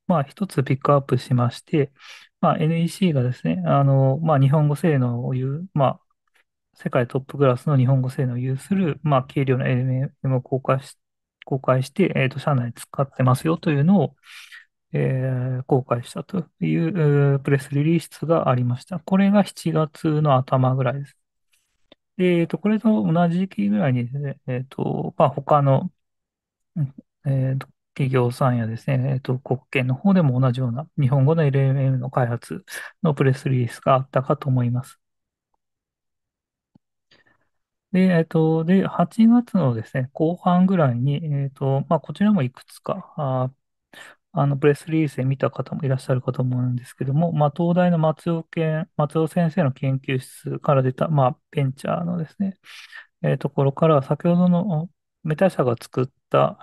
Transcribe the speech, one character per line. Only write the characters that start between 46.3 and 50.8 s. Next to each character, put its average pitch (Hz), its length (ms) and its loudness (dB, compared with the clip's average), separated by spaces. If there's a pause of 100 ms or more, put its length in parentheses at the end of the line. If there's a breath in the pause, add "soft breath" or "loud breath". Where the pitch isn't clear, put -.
と - 100 -6
思 127 140 -2
う 123 60 -2
ん 123 140 -2
で 123 80 -10
す - 100 -20
け 131 100 -8
ど 135 100 -2
も、 165 180 0
ま 151 140 2
あ、 143 100 -2
東 170 180 0
大 180 160 2
の 170 80 2
松 156 320 -2
尾 165 140 -4
研、 156 520 -4
松 151 220 -2
尾 160 80 2
先 170 240 0
生 175 140 0
の 131 80 0
研 135 260 -4
究 135 220 -4
室 - 400 -10
か 147 140 0
ら 135 80 4